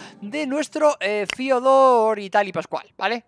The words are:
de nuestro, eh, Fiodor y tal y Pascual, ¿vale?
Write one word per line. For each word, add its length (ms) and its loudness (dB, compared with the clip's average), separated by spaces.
de 280 -8
nuestro, 520 0
eh, 360 -2
Fiodor 840 2
y 100 -10
tal 180 0
y 40 -8
Pascual, 460 -8
¿vale? 300 -4